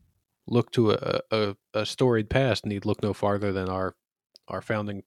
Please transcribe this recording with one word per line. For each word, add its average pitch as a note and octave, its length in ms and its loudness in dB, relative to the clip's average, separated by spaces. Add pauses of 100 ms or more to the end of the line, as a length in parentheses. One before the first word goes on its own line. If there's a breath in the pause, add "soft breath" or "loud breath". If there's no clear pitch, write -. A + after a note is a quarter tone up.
(460)
look A#2+ 260 0
to A2 200 4
a, - 280 0 (100)
a, G#2 260 0 (180)
a G#2+ 120 0
storied A#2 440 2
past C3 360 0
need G2+ 180 -4
look G#2 180 0
no G#2 100 0
farther G2+ 400 0
than F#2 160 -2
our, F#2 260 -2 (540)
our F#2+ 120 -6
founding G#2 460 -4